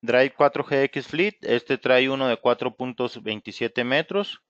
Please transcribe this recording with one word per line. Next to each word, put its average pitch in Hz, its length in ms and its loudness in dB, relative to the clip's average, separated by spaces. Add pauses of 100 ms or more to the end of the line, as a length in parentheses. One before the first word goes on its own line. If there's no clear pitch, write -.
Drive 123 360 2
cuatro 143 280 2
G 139 200 0
X 135 240 -6
Fleet, 190 340 -2
este 120 340 -2
trae 127 320 2
uno 135 200 -2
de 117 80 0
cuatro 123 400 -2
punto 127 340 -6 (100)
veintisiete 107 600 -6
metros 160 680 -4